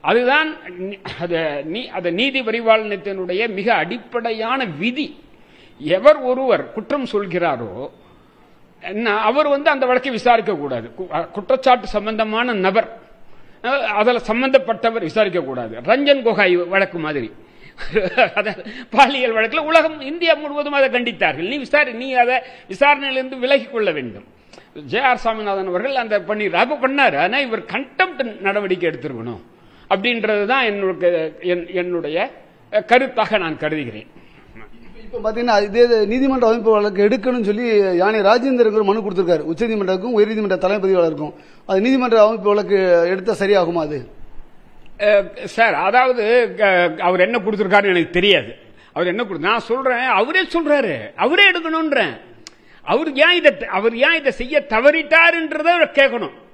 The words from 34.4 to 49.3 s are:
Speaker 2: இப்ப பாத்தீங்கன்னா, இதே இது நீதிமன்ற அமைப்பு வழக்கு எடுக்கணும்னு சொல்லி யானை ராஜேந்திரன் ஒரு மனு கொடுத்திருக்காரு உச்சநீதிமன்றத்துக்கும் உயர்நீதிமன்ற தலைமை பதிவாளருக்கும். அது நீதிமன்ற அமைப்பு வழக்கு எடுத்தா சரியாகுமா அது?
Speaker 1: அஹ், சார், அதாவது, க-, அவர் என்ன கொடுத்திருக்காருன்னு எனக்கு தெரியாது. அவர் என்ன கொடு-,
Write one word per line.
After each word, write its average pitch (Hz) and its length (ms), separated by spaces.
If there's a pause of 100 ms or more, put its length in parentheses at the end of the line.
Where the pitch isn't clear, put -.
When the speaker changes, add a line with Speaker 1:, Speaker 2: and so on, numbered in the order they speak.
Speaker 2:
இப்ப - 180
பாத்தீங்கன்னா, 220 380
இதே 208 200
இது 240 140 (100)
நீதிமன்ற 262 400
அமைப்பு 220 240
வழக்கு 208 360
எடுக்கணும்னு 240 420
சொல்லி 226 180 (280)
யானை 202 240 (100)
ராஜேந்திரன் 240 480
ஒரு 220 60
மனு 208 200
கொடுத்திருக்காரு 175 480
உச்சநீதிமன்றத்துக்கும் 208 680
உயர்நீதிமன்ற 208 400
தலைமை 190 260
பதிவாளருக்கும். 165 500 (320)
அது 190 160
நீதிமன்ற 247 440
அமைப்பு 214 240
வழக்கு 202 300 (340)
எடுத்தா 190 280
சரியாகுமா 180 440
அது? 147 140 (960)
Speaker 1:
அஹ், 202 300 (280)
சார், 226 200 (120)
அதாவது, 247 380 (320)
க-, 185 340 (160)
அவர் 180 180
என்ன 233 140
கொடுத்திருக்காருன்னு 202 540
எனக்கு 170 240
தெரியாது. 180 340 (420)
அவர் 180 200
என்ன 226 100
கொடு-, 175 240